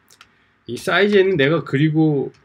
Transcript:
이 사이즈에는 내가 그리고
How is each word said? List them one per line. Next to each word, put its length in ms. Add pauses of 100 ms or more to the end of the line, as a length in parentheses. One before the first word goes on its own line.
(640)
이 120
사이즈에는 600
내가 260
그리고 680 (140)